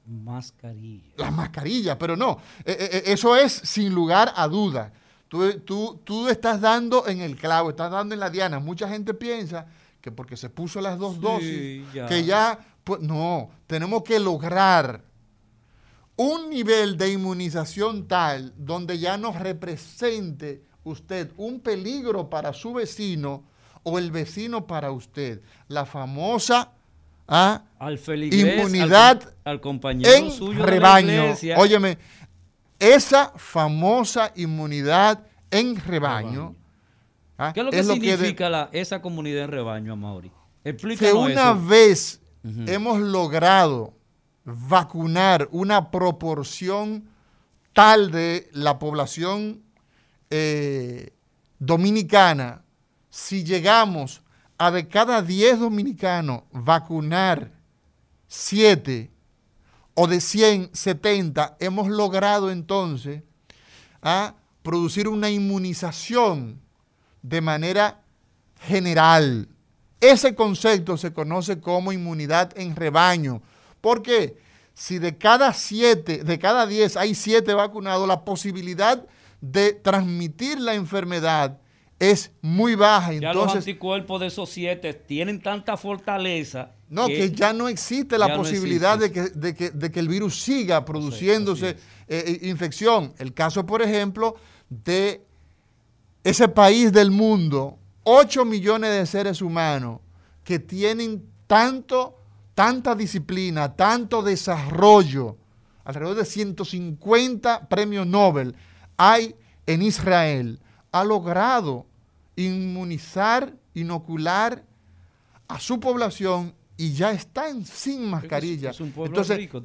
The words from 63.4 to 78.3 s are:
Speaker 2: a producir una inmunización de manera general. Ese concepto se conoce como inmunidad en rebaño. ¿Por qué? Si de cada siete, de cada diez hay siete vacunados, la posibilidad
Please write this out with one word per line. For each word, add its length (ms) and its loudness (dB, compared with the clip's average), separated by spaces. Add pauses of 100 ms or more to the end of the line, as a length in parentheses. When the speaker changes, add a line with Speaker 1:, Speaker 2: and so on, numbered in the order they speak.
Speaker 2:
a 340 -2 (280)
producir 440 -2
una 220 -2
inmunización 1300 -2 (600)
de 200 -6
manera 600 -2 (600)
general. 840 4 (520)
Ese 340 6
concepto 640 0
se 160 -8
conoce 460 -6
como 320 -4
inmunidad 640 -4
en 180 -8
rebaño. 640 2 (400)
¿Por 200 2
qué? 360 0 (360)
Si 260 -8
de 180 -4
cada 360 4
siete, 680 0
de 160 -2
cada 260 2
diez 300 0
hay 180 0
siete 400 2
vacunados, 540 -2
la 160 0
posibilidad 840 -2 (360)